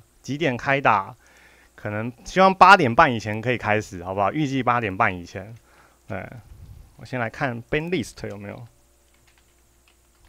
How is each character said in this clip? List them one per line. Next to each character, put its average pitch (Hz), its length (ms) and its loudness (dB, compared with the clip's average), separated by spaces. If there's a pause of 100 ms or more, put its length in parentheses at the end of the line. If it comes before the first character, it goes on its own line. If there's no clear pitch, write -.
(220)
几 135 160 -8
点 143 200 -2
开 139 240 -2
打？ 135 340 0 (600)
可 - 140 -10
能 110 220 -6 (140)
希 - 140 -4
望 190 140 6
八 185 220 10
点 139 180 2
半 151 180 6
以 117 80 -2
前 107 200 -6
可 117 120 -2
以 117 60 0
开 107 220 0
始， 95 240 -10
好 92 100 -8
不 98 80 -2
好？ 98 100 2
预 151 140 -2
计 135 160 -2
八 120 180 2
点 101 160 -4
半 104 200 0
以 87 80 -12
前。 98 320 -16 (520)
对， 98 200 -10 (720)
我 123 80 -20
先 131 140 -8
来 113 100 -4
看 120 340 -6
ban 156 260 -6
list 135 380 -8
有 104 100 -12
没 101 120 -14
有。 113 180 -16 (1600)